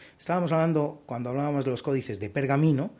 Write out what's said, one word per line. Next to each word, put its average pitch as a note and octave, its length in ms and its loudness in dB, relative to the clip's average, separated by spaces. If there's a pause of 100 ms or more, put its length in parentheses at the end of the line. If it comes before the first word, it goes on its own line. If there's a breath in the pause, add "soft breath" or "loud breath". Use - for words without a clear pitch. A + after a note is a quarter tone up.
(180 loud breath)
Estábamos F3 320 -2
hablando, D#3+ 560 0
cuando B2 240 -6
hablábamos C#3+ 340 -2
de C3+ 60 0
los A#2+ 120 -4
códices, C3 360 -4
de G2+ 100 -6
pergamino, C#3+ 720 2